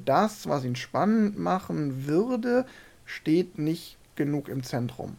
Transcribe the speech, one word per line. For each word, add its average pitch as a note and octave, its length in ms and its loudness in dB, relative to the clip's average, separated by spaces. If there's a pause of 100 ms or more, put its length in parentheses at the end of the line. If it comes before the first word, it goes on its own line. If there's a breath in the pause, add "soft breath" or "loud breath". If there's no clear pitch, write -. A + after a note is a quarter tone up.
das, F3+ 440 2
was C#3+ 160 0
ihn B2 100 -2
spannend G3+ 640 2
machen D#3+ 680 -2
würde, A#3+ 580 2 (400 loud breath)
steht - 520 0
nicht D#3 400 -2 (180)
genug C#3+ 340 -2
im C3 140 -4
Zentrum. - 560 -6